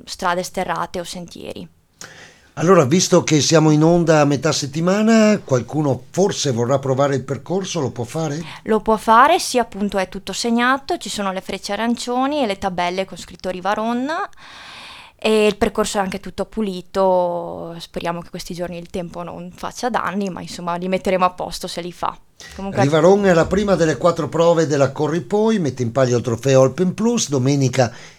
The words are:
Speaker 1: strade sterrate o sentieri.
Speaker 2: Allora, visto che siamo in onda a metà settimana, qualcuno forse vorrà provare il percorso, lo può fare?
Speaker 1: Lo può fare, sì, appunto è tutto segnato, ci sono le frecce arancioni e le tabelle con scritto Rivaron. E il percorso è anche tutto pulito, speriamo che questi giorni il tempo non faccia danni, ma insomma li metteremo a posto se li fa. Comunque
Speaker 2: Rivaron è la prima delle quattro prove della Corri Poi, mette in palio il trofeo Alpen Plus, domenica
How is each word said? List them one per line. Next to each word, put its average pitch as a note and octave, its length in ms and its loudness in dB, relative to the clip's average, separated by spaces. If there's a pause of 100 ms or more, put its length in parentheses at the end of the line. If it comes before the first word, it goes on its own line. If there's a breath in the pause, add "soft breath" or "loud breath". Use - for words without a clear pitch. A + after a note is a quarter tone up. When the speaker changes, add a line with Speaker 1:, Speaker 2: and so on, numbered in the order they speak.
Speaker 1:
strade F3+ 380 -4
sterrate F3 580 -6
o E3+ 40 -10
sentieri. - 640 -14 (840 loud breath)
Speaker 2:
Allora, E3 300 4
visto E3+ 380 4
che D3+ 180 2
siamo D#3 300 4
in D3+ 140 4
onda E3 360 4
a D3 40 6
metà C#3+ 280 2
settimana, G#3 920 2
qualcuno C3+ 680 -2
forse F3+ 400 0
vorrà A#2+ 280 0
provare C3+ 360 0
il C3 80 -2
percorso, E3 580 -6
lo B2 100 -2
può A#2 140 -8
fare? D#3 380 -6 (220 loud breath)
Speaker 1:
Lo G#3+ 160 0
può A3 160 2
fare, B3+ 420 6
sì, - 200 -2
appunto G3+ 380 -2
è F#3 120 -2
tutto G3 240 -10
segnato, B3 680 0
ci - 100 -12
sono G3 240 -4
le F#3+ 80 -6
frecce G3 320 -8
arancioni B3 680 -2
e A#3+ 40 0
le G3 120 -4
tabelle F3+ 460 -2
con F#3+ 120 -12
scritto - 320 -12
Rivaron. G#3+ 600 -4 (1120 loud breath)
E A3 240 2
il G#3 100 2
percorso G#3+ 420 0
è - 20 2
anche F#3+ 180 -4
tutto F#3 280 -8
pulito, F3+ 1300 -2
speriamo E3+ 440 -8
che - 80 -20
questi F3+ 240 -10
giorni F3 240 -8
il F3 100 -16
tempo F3 340 -8
non E3+ 320 -12
faccia - 360 -8
danni, G3+ 400 -2
ma E3+ 100 -10
insomma E3+ 360 -8
li F3 120 -6
metteremo F#3 360 0
a F3+ 60 2
posto - 360 -8
se - 160 -10
li F3 100 -12
fa. - 260 -6 (380)
Comunque G3 260 -4
Speaker 2:
Rivaron F3+ 440 6
è F#3 80 6
la D#3+ 120 4
prima G3 280 0
delle D#3 240 2
quattro E3 320 0
prove E3 360 4
della C#3 260 2
Corri D3+ 280 -2
Poi, G#3+ 380 0
mette C3+ 240 -2
in A#2 100 -2
palio B2 240 2
il A#2 60 0
trofeo C3 400 4
Alpen D3+ 320 2
Plus, A3+ 340 0
domenica C3+ 640 2 (260 loud breath)